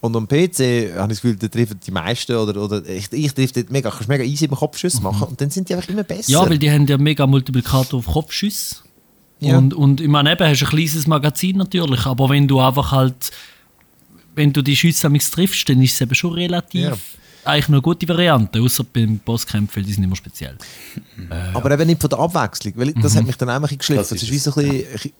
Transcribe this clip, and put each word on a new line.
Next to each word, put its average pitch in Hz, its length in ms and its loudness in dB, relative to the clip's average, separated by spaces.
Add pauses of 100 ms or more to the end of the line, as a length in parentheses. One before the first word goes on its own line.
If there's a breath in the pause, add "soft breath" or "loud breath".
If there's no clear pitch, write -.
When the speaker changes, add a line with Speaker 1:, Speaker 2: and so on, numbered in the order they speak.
Speaker 1:
Und 117 160 -4
am 110 100 -2
P 165 240 2
C 120 440 0
habe 98 180 -2
ich 104 60 -6
das - 40 -14
Gefühl, 117 140 0
der 104 140 -6
trifft 107 360 -4
die - 40 -10
meisten 95 460 -4
oder, 104 260 -2
oder 101 260 -4
ich, 95 240 -8
ich 143 220 -2
triff 131 180 -2
dort 120 180 -4
mega, 135 200 -2
kannst 107 180 -10
mega 135 160 0
easy 147 220 -2
im 139 80 -2
Kopfschuss 151 420 -4
Speaker 2:
Mhm. 110 60 -2
Speaker 1:
machen 101 260 -2
und 127 120 -10
dann 143 100 -2
sind 185 180 -6
die 180 60 -2
einfach 180 160 -8
immer 202 140 -4
besser. 180 280 -4
Speaker 2:
Ja, 175 160 4
weil 165 100 2
die 147 120 2
haben 147 160 4
ja 139 100 2
mega 143 300 2
Multiplikator 131 720 0
auf 117 80 -6
Kopfschüsse. - 720 -4 (640)
Speaker 1:
Ja. 131 180 4
Speaker 2:
Und, 131 160 6
und 139 260 4
ich 160 80 -2
meine, 147 240 4
eben, 180 160 0
hast 143 140 2
ein 131 60 0
kleines 156 380 0
Magazin 156 520 0
natürlich, 170 480 -2
aber 131 240 2
wenn 143 180 4
du 135 120 4
einfach 135 320 2
halt, 131 380 0 (1040 loud breath)
wenn 147 180 4
du 143 100 2
die 139 140 2
Schüsse 165 300 2
am 143 80 4
X 143 160 2
triffst, - 380 -2
dann 131 140 4
ist 131 120 4
es - 60 -4
eben 127 160 -2
schon 170 160 -2
relativ 175 500 -4
Speaker 1:
Ja. 143 140 -2 (480 loud breath)
Speaker 2:
eigentlich 147 240 0
noch 147 80 6
eine 135 60 4
gute 165 260 0
Variante, 160 520 2
außer 123 240 2
beim 110 340 0
Bosskämpfen, 107 580 -4
weil 101 100 -4
die 101 60 -6
sind 101 100 0
immer 92 140 0
speziell. - 420 -14 (720 loud breath)
Äh, 90 40 -10 (200)
Speaker 1:
Aber 120 160 0
Speaker 2:
ja. 143 60 2
Speaker 1:
eben 160 100 2
nicht 165 140 4
von 135 100 0
der - 80 -2
Abwechslung, 139 580 -2
weil 127 180 -2
das 107 200 2
Speaker 2:
Mhm. 107 40 4
Speaker 1:
hat 113 80 2
mich 131 100 -2
dann 127 120 -4
einfach 139 200 -2
geschliffen. 139 340 -2
Speaker 3:
Das 95 60 -4
Speaker 1:
Das 107 100 -6
ist 110 60 -6
Speaker 3:
ist 113 80 -6
Speaker 1:
wie 143 60 -2
so 139 180 -2
ein 143 120 0
bisschen 131 260 -4 (260)